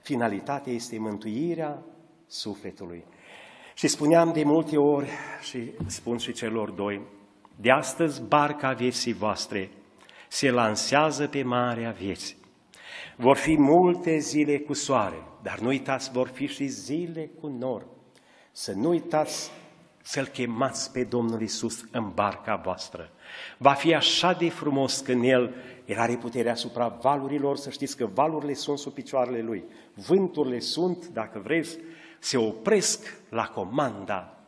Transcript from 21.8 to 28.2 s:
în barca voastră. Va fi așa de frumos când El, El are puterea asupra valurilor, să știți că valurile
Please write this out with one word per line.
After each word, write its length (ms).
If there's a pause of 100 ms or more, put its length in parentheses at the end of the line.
în 220
barca 500
voastră. 460 (480)
Va 140
fi 220
așa 400
de 160
frumos 500
când 240
El, 300 (320)
El 140
are 160
puterea 360
asupra 500
valurilor, 540
să 140
știți 280
că 160
valurile 400